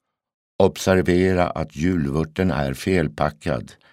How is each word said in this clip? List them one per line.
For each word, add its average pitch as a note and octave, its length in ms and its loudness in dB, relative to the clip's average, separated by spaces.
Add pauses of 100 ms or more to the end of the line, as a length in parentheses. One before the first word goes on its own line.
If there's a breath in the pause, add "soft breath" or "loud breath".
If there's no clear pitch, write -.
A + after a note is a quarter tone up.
(580)
"Observera F#2 920 2
att - 260 -8
julvörten D#2+ 760 -2
är C#2 220 -2
felpackad. D2+ 1000 -4 (200 soft breath)